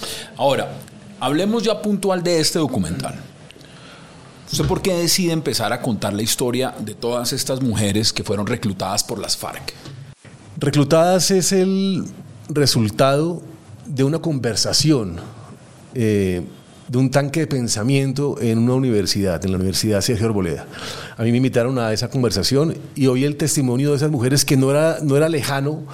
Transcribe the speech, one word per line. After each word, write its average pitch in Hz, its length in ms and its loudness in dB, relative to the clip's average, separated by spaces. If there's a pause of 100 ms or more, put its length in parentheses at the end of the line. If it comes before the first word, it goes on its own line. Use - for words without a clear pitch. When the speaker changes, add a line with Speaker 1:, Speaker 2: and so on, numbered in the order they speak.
(360)
Speaker 1:
Ahora, 131 360 0 (480)
hablemos 190 420 0
ya 214 180 0
puntual 190 420 0
de 175 180 2
este 156 180 0
documental. 95 560 -2 (1400)
¿Usted 131 140 0
por 185 160 0
qué 196 100 2
decide 170 400 2
empezar 123 400 -2
a 110 80 -2
contar 104 320 -2
la 101 100 -2
historia 123 560 -2
de 107 160 -8
todas 120 380 -4
estas 131 300 -4
mujeres 107 500 0
que - 100 -4
fueron 101 240 -2
reclutadas 104 560 -2
por 110 160 -8
las 85 160 -4
farc? - 380 -10 (840)
Speaker 2:
Reclutadas 160 720 4
es 190 220 2
el 190 520 2 (460)
resultado 143 880 2 (460)
de 135 180 0
una 151 140 2
conversación, 117 960 0 (800)
eh, 101 480 2 (440)
de 123 120 -2
un 131 120 4
tanque 139 300 0
de 151 60 0
pensamiento 135 960 0
en 113 160 2
una 120 160 4
universidad, 98 680 0
en 95 100 0
la 95 40 0
Universidad 95 460 0
Sergio 113 240 0
Arboleda. 92 400 -2 (500)
A 117 60 -6
mí 117 80 2
me 120 80 4
invitaron 127 400 2
a 113 160 0
esa 117 160 -2
conversación 131 640 0 (180)
y 135 120 2
oí 131 180 4
el 147 120 0
testimonio 139 540 0
de 147 60 2
esas 151 140 0
mujeres 135 340 2
que 139 140 4
no 135 120 4
era, 151 320 2
no 139 140 4
era 156 140 4
lejano 143 640 -2